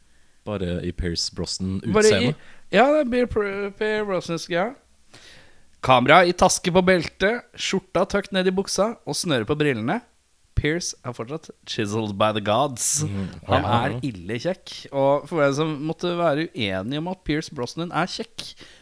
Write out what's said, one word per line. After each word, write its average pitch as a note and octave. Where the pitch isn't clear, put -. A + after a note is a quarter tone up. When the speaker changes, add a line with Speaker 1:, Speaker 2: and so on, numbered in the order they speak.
Speaker 1:
Bare F#2
i F2
Pierce E2+
Brosnan F#2+
Speaker 2:
Bare G#3+
i G#3+
Speaker 1:
utseende. G3+
Speaker 2:
Ja, G#3
det D4
blir B3
Pr-, G3+
Pierce G#3+
Brosnan, F3
ja. F3+
Kamera B2+
i F3
taske F3+
på F#3
beltet, F#3
skjorta -
tøkt -
ned F#3
i F#3+
buksa G3
og D3
snøre C3
på D3
brillene. C#3+
Pierce D#3+
er B2
fortsatt C3
chiseled G#2+
by G#2+
the G#2+
gods. B2
Speaker 1:
Mm. G2
Speaker 2:
Han B2+
Speaker 1:
Ja. A#2+
Speaker 2:
er C3+
ille A2
kjekk. -
Og C#3
for E3
meg C#3
som D#3
måtte E3
være E3
uenig G#2
om E3
at F#3+
Pierce D#3
Brosnan D#3+
er D#3+
kjekk, -